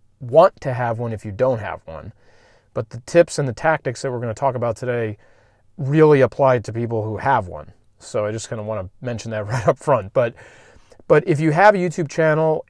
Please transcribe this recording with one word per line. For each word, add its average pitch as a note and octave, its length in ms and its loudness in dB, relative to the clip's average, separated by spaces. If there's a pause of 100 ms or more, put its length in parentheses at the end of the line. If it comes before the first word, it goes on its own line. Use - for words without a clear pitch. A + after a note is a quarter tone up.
(200)
want C#3+ 420 4
to C3+ 100 -6
have A#2+ 260 -4
one A#2 140 -6
if G#2 100 -10
you G#2+ 100 -10
don't B2+ 260 0
have F2+ 260 -10
one, D#2+ 300 -16 (580)
but - 160 -8
the A#2+ 120 -14
tips - 380 2
and C#3+ 80 -2
the B2 60 -4
tactics D3+ 480 -4
that C#3 100 -6
we're A#2+ 100 -8
gonna A#2 120 -6
talk C3 220 -2
about A#2 220 -4
today A#2 420 -6 (580)
really D3+ 460 4
apply B2+ 380 2
to G#2+ 120 -10
people A2+ 320 -4
who G#2+ 140 -6
have B2 280 0
one. D#2 260 -16 (260)
So - 260 -6
I G#2 80 -4
just A2 160 -10
kinda A2 160 -10
wanna G#2 240 -8 (140)
mention A#2 300 -8
that G#2+ 140 -6
<laughs> - 0 -
right A2+ 220 -6
up C3+ 100 2
front. A2+ 360 -2
But, A#2+ 200 0 (720)
but D#3 220 4
if D#3 100 2
you D#3 120 2
have G3 240 6
a G3+ 40 0
YouTube F3+ 300 -2
channel D#3+ 600 0